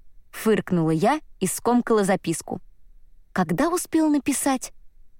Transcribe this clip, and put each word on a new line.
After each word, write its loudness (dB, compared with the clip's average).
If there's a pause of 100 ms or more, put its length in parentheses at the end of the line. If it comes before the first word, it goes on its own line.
(320)
фыркнула 0
я 2 (200)
и -2
скомкала 2
записку. -2 (720)
«Когда 0
успел 0
написать?» -2 (460)